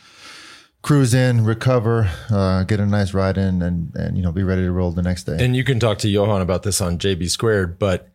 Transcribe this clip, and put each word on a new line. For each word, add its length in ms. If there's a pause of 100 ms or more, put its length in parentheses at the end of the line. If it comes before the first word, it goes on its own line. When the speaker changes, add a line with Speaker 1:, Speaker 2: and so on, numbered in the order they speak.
(840)
Speaker 1:
cruise 320
in, 300
recover, 640 (220)
uh, 340
get 160
a 60
nice 260
ride 260
in, 240
and, 340
and, 200
you 60
know, 100
be 120
ready 180
to 100
roll 200
the 100
next 220
day. 140
Speaker 2:
And 180
you 80
can 160
talk 180
to 100
Johan 340
about 200
this 180
on 180
J 160
B 140
Squared, 500
but 360